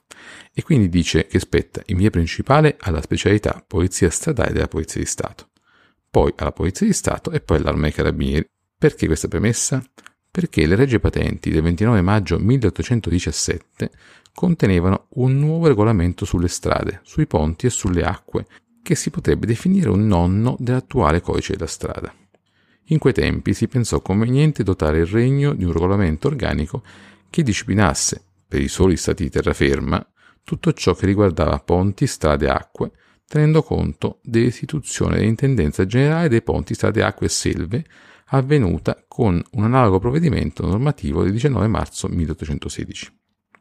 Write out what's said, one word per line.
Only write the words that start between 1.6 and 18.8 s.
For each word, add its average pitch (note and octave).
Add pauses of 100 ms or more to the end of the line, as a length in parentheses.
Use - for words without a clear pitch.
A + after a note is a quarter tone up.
in F2+
via G#2
principale C3+
alla D#2
specialità -
polizia F2+
stradale A#2+
della D2+
Polizia -
di -
Stato, - (600)
poi D#2
alla C#2
Polizia F2
di G#3
Stato -
e D3+
poi D#2+
all'Arma D2+
dei D2+
Carabinieri. D2+ (320)
Perché -
questa -
premessa? A#2 (480)
Perché E3+
le E2+
regie B2
patenti D#2
del D#2+
ventinove F#2+
maggio F#2
milleottocentodiciassette F#2 (420)
contenevano F#2+
un C3
nuovo D#3+
regolamento G2+
sulle F2
strade, -
sui -
ponti D#2+
e -
sulle F2+
acque, - (380)